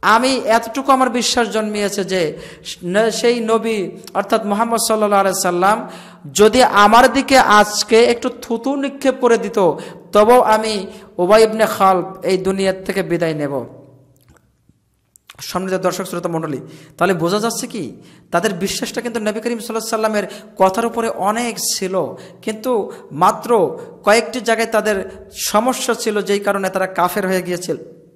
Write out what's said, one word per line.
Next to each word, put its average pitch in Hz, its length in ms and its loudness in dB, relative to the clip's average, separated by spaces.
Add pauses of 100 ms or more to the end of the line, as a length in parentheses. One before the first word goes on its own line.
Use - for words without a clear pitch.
আমি 240 340 4
এতটুকু 233 560 0
আমার 254 180 2
বিশ্বাস 233 380 0
জন্মিয়েছে 208 560 -2
যে 175 340 -2 (440)
ন-, 202 280 0
সেই 240 300 0
নবী 220 500 -2 (240)
অর্থাৎ 202 320 -2
মুহাম্মদ 226 320 -2 (100)
সাল্লাল্লাহু 208 320 2
আলাইহি 190 220 0
সাল্লাম 185 460 0 (440)
যদি 214 300 6
আমার 226 500 6
দিকে 269 260 2
আজকে 208 640 4
একটু 240 240 0
থুতু 247 480 -4
নিক্ষেপ 277 440 -2
করে 233 180 4
দিত, 196 380 0 (360)
তবেও 220 280 6
আমি 214 460 0 (320)
উবাই 196 240 6
ইবনে 214 240 2
খালফ 185 580 0
এই 185 140 0
দুনিয়া 190 340 0
থেকে 190 300 -4
বিদায় 165 320 -2
নেব।" 143 300 -4 (1800)
সম্মানিত 185 400 -4
দর্শক 180 240 -2
শ্রোতা 175 240 -8
মণ্ডলী, 160 300 -4 (400)
তাহলে 185 160 2
বোঝা 170 240 0
যাচ্ছে 233 280 -4
কি, 190 300 -10 (340)
তাদের 175 240 -2
বিশ্বাসটা 196 460 -6
কিন্তু 233 200 -6
নবী 214 200 -4
করিম 233 180 -6
সাল্লাল্লাহু 220 480 -4
আলাইহি 208 220 -2
সাল্লামের - 300 -18
কথার 190 280 2
উপরে 233 220 -4
অনেক 214 480 -4 (200)
ছিল, 185 400 -4 (260)
কিন্তু 220 500 -4 (200)
মাত্র 190 680 2 (260)
কয়েকটি 226 360 2
জায়গায় 226 320 -2
তাদের 208 560 -2 (180)
সমস্যা 240 480 0
ছিল, 208 280 -2
যেই 202 180 0
কারণে 196 300 -2
তারা 190 160 -2
কাফের 185 400 -2
হয়ে 185 160 0
গিয়েছিল। 170 340 -6 (400)